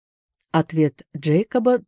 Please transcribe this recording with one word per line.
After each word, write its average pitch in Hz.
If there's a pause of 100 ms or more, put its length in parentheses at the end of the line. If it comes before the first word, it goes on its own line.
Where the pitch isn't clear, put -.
(500)
Ответ 156 (140)
Джейкоба 220